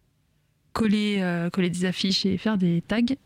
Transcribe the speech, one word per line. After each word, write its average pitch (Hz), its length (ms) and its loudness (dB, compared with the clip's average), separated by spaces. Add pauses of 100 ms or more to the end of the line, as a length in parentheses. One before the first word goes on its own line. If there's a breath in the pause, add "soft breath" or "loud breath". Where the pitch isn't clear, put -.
(720)
coller, 208 460 2
euh, 175 300 0
coller 180 200 0
des 175 160 -2
affiches 190 400 -2
et 190 120 0
faire 220 200 -2
des 170 240 2
tags. 208 180 -2 (260)